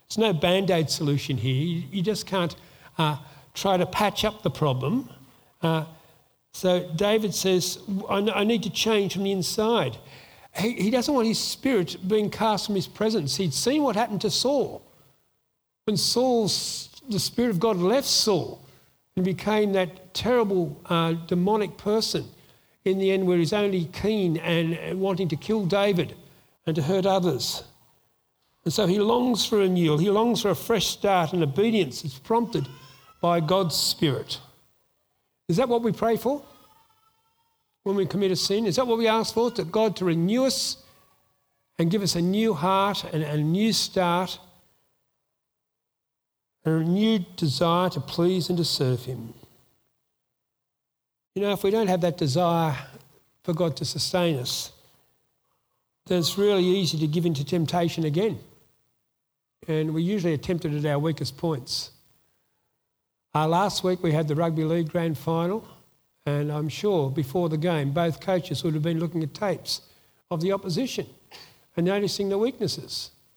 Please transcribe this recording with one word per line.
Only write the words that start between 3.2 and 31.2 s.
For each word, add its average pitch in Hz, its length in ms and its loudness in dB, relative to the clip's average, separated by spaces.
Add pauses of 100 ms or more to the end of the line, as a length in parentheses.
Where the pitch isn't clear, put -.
try 196 220 2
to 175 100 2
patch 202 380 -2
up 214 180 -2
the 160 80 0
problem. 147 580 -2 (540)
Uh, 160 220 0 (680)
so 180 420 0
David 208 400 2
says, 185 440 0 (300)
"I, 196 100 0
I 202 260 0
need 220 200 2
to 196 60 -4
change 208 440 0
from 196 100 -2
the 196 80 0
inside." 196 640 0 (600)
He, 220 180 0
he 196 160 0
doesn't 247 220 2
want 233 140 4
his 220 120 0
spirit - 580 0 (100)
being 208 240 2
cast 208 360 0
from 208 100 -2
his 185 100 -2
presence. 208 500 -2
He'd 180 180 -2
seen 294 280 0
what 233 140 0
happened 220 260 -2
to 208 80 0
Saul. 254 520 0 (1040)
When 208 120 0
Saul's, - 1120 0
the 202 100 -2
Spirit 240 320 0
of 175 100 0
God 220 180 2
left 220 280 2
Saul - 580 0 (520)
and 185 80 0
became 202 480 0
that 185 420 -2
terrible, 196 720 0
uh, 165 260 2 (140)
demonic 190 500 0
person 208 500 -2 (580)
in 190 140 2
the 190 120 2
end 190 160 2
where 180 120 4
he's 165 140 2
only 196 340 0
keen 190 520 0
and, 165 360 0
and 185 260 -6
wanting 190 280 0
to 147 80 -2
kill 214 300 -2
David 196 480 2 (520)
and 160 100 -2
to 147 60 0
hurt 185 240 0
others. 180 580 0 (1000)
And 160 80 -2
so 208 140 2
he 190 120 2
longs 233 460 2
for 220 140 0
renewal. 175 400 4
He 196 120 2
longs 220 320 2
for 202 80 2
a 156 60 2
fresh 220 300 0
start 185 460 2